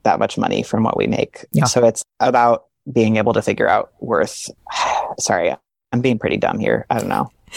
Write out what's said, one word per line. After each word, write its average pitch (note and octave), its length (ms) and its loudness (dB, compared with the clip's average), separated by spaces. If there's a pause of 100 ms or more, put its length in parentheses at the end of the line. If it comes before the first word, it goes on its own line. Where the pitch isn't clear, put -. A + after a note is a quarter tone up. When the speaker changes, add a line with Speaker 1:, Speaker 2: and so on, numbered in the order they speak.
Speaker 1:
that G#2+ 140 2
much - 200 -2
money - 240 0
from - 220 -2
what - 120 0
we G1+ 100 0
make. - 460 -4
Speaker 2:
Yeah. C#3+ 120 2
Speaker 1:
So B2 200 2
it's A2+ 200 2 (160)
about A#2+ 460 2 (260)
being A2 240 2
able A2 160 2
to G2+ 100 0
figure G#2 260 0
out G#2 320 0
worth. - 480 -2 (240)
<sighs> - 460 -4
Sorry, E2+ 360 -2 (380)
I'm A#2+ 80 0
being B2 200 0
pretty - 160 -2
dumb - 240 -2
here. - 280 -2
I - 100 2
don't - 100 -4
know. - 220 -2 (260)